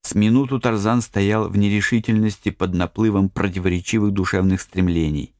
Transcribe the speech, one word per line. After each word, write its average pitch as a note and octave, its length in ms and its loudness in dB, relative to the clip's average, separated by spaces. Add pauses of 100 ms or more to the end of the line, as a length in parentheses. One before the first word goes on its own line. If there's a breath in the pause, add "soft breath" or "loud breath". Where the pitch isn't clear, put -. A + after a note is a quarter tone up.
С - 120 -8
минуту B2 440 2
Тарзан A2+ 420 0
стоял G#2 480 0
в G2 80 -4
нерешительности G#2 920 0
под F#2 240 -4
наплывом G2 540 0
противоречивых F#2+ 840 -2
душевных F#2+ 480 0
стремлений. E2 800 -2